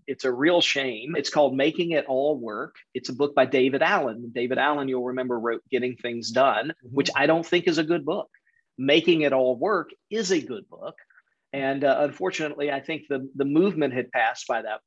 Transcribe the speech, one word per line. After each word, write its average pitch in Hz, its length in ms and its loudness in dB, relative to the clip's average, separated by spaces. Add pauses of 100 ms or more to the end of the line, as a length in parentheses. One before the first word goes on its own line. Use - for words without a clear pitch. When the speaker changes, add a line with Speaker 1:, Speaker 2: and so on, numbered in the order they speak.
Speaker 1:
it's 135 200 -6
a 131 60 2
real 160 300 4
shame. 135 560 -2
It's 139 140 -4
called 135 260 4
Making 160 340 0
It 147 160 0
All 139 300 0
Work. 117 380 -10 (180)
It's - 160 -8
a 135 40 -8
book 143 200 0
by 131 120 6
David 131 360 2
Allen. 123 520 0
David 123 240 -2
Allen, 143 300 0
you'll 127 160 -2
remember, 127 360 -4
wrote 117 320 -4
Getting 123 240 -2
Things 117 340 -8
Done, 123 380 2
Speaker 2:
Mm-hmm. 127 280 -12
Speaker 1:
which 139 200 0
I 139 100 2
don't 165 200 2
think 175 220 0
is 160 100 2
a 165 60 2
good 160 220 -2
book. 175 240 -6 (480)
Making 156 440 4
It 139 120 2
All 127 240 2
Work 175 320 -2 (200)
is 202 220 -2
a 170 80 4
good 113 300 -10
book. - 260 -14 (560)
And, 139 320 -2
uh, 135 180 4
unfortunately, 147 720 -4
I 135 80 -4
think 156 300 -8
the, 135 260 -4
the 139 100 0
movement 156 480 2
had 123 180 -4
passed 120 360 -2
by 117 140 -2
that 107 260 -8